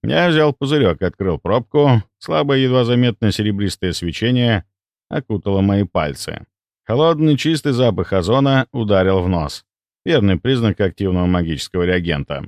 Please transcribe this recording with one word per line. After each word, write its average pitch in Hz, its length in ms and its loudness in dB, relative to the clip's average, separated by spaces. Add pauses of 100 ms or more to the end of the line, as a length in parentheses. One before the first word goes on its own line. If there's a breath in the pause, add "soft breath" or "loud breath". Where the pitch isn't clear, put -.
Я 170 280 0
взял 156 240 2
пузырек, 135 500 0
открыл 87 340 -2
пробку. 120 640 2 (160)
Слабое, 147 400 -2
едва 127 260 2
заметное 120 480 0
серебристое 101 640 -2
свечение 113 720 -2 (420)
окутало 98 540 -4
мои 101 220 2
пальцы. 78 640 -6 (400)
Холодный, 151 520 2
чистый 147 360 -2
запах 117 380 0
озона 131 600 2
ударил 98 500 2
в 90 80 -2
нос. 80 340 -4 (400)
Верный 101 340 2
признак 117 440 0
активного 90 460 -2
магического 87 560 -2
реагента. 82 640 -2